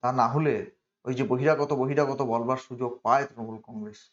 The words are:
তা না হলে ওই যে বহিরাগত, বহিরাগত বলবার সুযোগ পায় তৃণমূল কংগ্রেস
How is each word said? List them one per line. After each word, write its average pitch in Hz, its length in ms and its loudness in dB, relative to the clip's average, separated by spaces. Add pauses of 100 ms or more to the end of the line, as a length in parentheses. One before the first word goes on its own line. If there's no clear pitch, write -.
তা 123 120 -2
না 123 160 4
হলে 127 420 0 (340)
ওই 127 100 -2
যে 127 100 0
বহিরাগত, 143 480 2
বহিরাগত 139 500 0
বলবার 117 340 0
সুযোগ 123 460 -8
পায় 139 220 4
তৃণমূল 113 380 -12
কংগ্রেস 107 340 -14 (160)